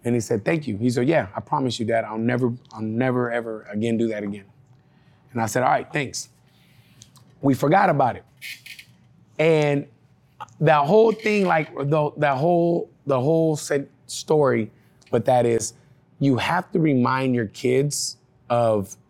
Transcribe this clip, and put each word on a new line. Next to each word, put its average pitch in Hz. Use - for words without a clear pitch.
And 120
he 117
said, 107
"Thank 160
you." 101
He 117
said, 123
"Yeah, 135
I -
promise 131
you, 113
Dad, 113
I'll 110
never, 120
I'll 110
never, 120
ever 117
again 110
do 113
that 107
again." 101
And 120
I 113
said, 123
"All 131
right, 143
thanks." -
We 139
forgot 175
about 135
it. 87
And 151
that 151
whole 220
thing, 208
like, 165
the, 147
that 143
whole, 170
the 139
whole 160
sen-, 143
story, 127
but 120
that 127
is, 113
you 139
have 165
to 185
remind 131
your 120
kids 131
of 113